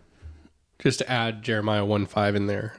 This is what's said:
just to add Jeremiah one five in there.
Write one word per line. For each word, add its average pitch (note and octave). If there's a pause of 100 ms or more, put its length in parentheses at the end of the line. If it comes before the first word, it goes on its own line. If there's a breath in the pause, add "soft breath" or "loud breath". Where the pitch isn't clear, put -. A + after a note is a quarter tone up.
(800 soft breath)
just C3
to C3
add A2+
Jeremiah G#2+
one G2+
five G#2
in G2+
there. G2+